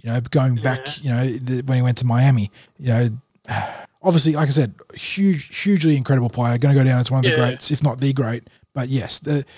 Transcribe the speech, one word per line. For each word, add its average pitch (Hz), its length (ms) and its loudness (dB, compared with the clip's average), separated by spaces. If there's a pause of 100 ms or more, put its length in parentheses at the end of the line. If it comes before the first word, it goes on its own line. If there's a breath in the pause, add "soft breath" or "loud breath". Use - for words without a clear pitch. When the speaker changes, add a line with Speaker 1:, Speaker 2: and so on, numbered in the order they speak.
Speaker 1:
you 113 80 -8
know, 123 120 -2
going 131 340 0
back, 127 300 -2
Speaker 2:
Yeah. 147 160 -10
Speaker 1:
you 139 80 -4
know, 123 280 -2
the, 127 280 -4
when 135 100 0
he 123 60 2
went 123 160 0
to 123 80 -2
Miami, 120 440 4 (280 soft breath)
you 131 100 -6
know, 120 220 2 (360)
<sighs> - 560 -10
obviously, 160 300 2
like 147 160 0
I 139 40 0
said, 135 220 0 (200)
huge, - 680 -2
hugely 160 340 2
incredible 127 340 0
player, 120 280 0
gonna 139 160 4
go 135 100 4
down 127 160 4
as 120 100 -2
one 131 80 0
of 131 60 2
the 170 120 2
Speaker 2:
Yeah. - 0 - (140)
Speaker 1:
greats, - 200 -2
if 147 120 -4
not 127 180 0
the 135 120 0
great. 120 320 -4 (300 soft breath)
But 139 140 -6
yes, 131 300 -2
the, 143 260 -2 (140 loud breath)